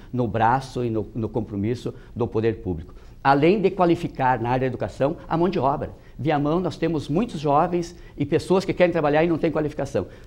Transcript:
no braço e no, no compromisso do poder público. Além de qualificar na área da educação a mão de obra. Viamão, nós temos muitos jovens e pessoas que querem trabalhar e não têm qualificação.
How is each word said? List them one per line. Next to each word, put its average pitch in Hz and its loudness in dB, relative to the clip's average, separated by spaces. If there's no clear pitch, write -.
no 123 0
braço 123 0
e 117 -2
no, 110 -2
no 110 -4
compromisso 110 -4
do 117 -2
poder 113 0
público. 82 -6
Além 156 6
de 190 2
qualificar 165 2
na 120 0
área 127 2
da 131 0
educação 127 -2
a 160 0
mão 175 2
de 170 -2
obra. 135 0
Viamão, 147 2
nós 170 -4
temos 165 -2
muitos 175 -2
jovens 165 2
e 143 0
pessoas 170 2
que 156 -2
querem 175 4
trabalhar 151 2
e 175 2
não 160 0
têm 170 0
qualificação. 143 -2